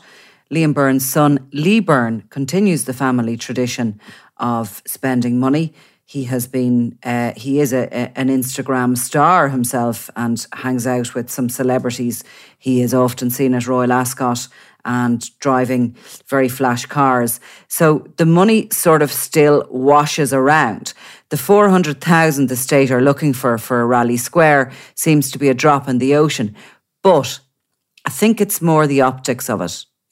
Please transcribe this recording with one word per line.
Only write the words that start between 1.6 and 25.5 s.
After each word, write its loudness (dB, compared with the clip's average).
Byrne, 0
continues -2
the -8
family -2
tradition -4
of -4
spending -2
money. 0
He -10
has -4
been, -2
uh, -4
he -2
is 0
a, 0
a, -6
an -2
Instagram -2
star 2
himself -4
and -4
hangs -6
out -4
with -8
some -4
celebrities. -4
He 0
is 0
often 0
seen 0
at -2
Royal 0
Ascot -2
and -2
driving 0
very 0
flash -2
cars. 0
So 0
the 0
money 4
sort 2
of 0
still 2
washes 2
around. 0
The -6
four 4
hundred 2
thousand 2
the -2
state 2
are 2
looking 2
for, -2
for -2
Raleigh 2
Square 2
seems 0
to -10
be 0
a 4